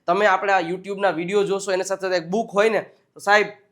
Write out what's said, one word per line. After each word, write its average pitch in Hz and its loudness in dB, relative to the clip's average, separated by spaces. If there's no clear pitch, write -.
તમે 196 2
આપણે 196 2
આ 190 4
YouTube-ના 185 -2
વીડિયો 175 0
જોશો, 196 -4
એની 185 0
સાથે 185 -6
સાથે 185 -2
એક 170 -4
બુક 220 -4
હોય 202 2
ને, 202 0
તો 151 -20
સાહેબ 202 2